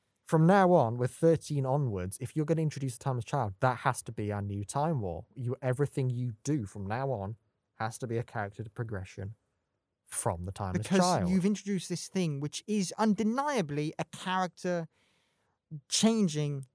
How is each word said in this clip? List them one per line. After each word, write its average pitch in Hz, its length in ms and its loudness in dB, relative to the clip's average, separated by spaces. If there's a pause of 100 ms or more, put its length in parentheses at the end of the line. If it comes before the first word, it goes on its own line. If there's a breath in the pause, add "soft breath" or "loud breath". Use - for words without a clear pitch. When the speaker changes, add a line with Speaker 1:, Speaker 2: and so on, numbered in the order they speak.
(260)
Speaker 1:
From 160 200 4
now 185 280 8
on, 123 240 6
with 123 140 0
thirteen 151 540 2
onwards, 117 560 0
if 127 140 -6
you're 156 100 0
gonna 160 160 2
introduce 135 360 -4
the - 60 -18
Timeless 127 220 -2
Child, 113 340 -2
that 127 200 2
has - 240 0
to - 100 -10
be 104 180 -4
our 101 100 -2
new 101 220 -4
Time 143 380 -2
War. 92 240 -6 (100)
You, 123 260 -4
everything 131 480 0
you 123 240 -4 (100)
do 143 220 -2
from 98 220 -10
now 131 240 -4
on 104 240 -6 (440)
has 113 180 -6
to 127 100 -6
be 113 100 -2
a 117 60 -2
character 107 400 -8 (100)
progression 104 600 -8 (720)
from 87 400 -2
the 98 60 -4
Timeless 101 360 -2
Speaker 2:
Because 190 120 4
Speaker 1:
Child. 175 300 4
Speaker 2:
you've 185 160 2
introduced 196 420 -2
this - 200 -6
thing 160 320 -2
which 147 280 -6
is 208 300 0
undeniably 214 1040 0
a 160 60 -4
character 180 800 -2 (1000)
changing 151 880 2